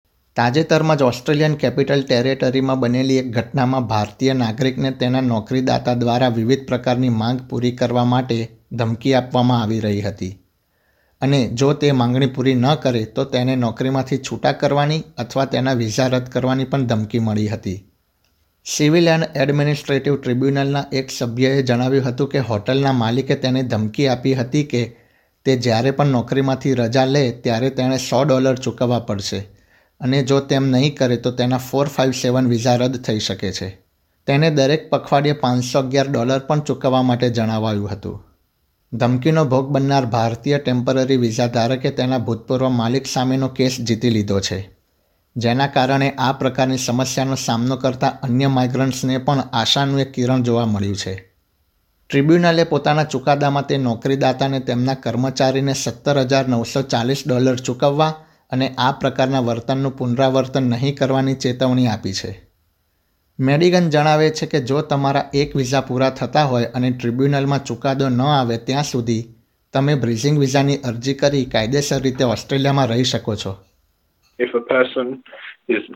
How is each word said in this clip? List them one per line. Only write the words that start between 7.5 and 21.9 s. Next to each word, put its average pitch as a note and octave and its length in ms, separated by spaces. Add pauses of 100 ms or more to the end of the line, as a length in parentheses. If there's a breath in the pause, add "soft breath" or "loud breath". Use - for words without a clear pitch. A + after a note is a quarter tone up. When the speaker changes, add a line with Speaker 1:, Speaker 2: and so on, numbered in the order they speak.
Speaker 1:
કરવા A#2+ 320
માટે B2 440 (240)
ધમકી A2+ 420
આપવામાં B2 480
આવી A2 180
રહી G#2 200
હતી. F#2+ 380 (840)
અને C3+ 280
જો C3+ 240
તે D3 200
માંગણી B2+ 340
પૂરી C3 280
ન B2+ 200
કરે B2 300
તો C3+ 200
તેને C3 320
નોકરીમાંથી C3 640
છૂટા B2 340
કરવાની D3 500 (160)
અથવા C3+ 260
તેના C3 280
વિઝા A#2 340
રદ B2+ 200
કરવાની B2+ 380
પણ C3+ 220
ધમકી A2 320
મળી G#2+ 300
હતી. G2+ 440 (720)
સિવિલ E3 440
એન્ડ D#3+ 160 (120)
એડમિનિસ્ટ્રેટિવ C#3+ 800
ટ્રિબ્યુનલના C#3 760
એક C3+ 180
સભ્યએ C3 520
જણાવ્યું B2+ 420